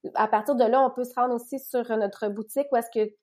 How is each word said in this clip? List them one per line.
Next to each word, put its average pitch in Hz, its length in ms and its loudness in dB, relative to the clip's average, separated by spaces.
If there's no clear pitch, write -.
à 214 140 2
partir 220 260 2
de 240 80 4
là, 240 220 4
on 262 40 2
peut 254 140 -6
se 247 120 -10
rendre 247 200 0
aussi 240 240 -8
sur 247 240 -4
notre 208 320 -2
boutique 226 420 -4
où 254 60 2
est-ce 233 120 -2
que 214 220 0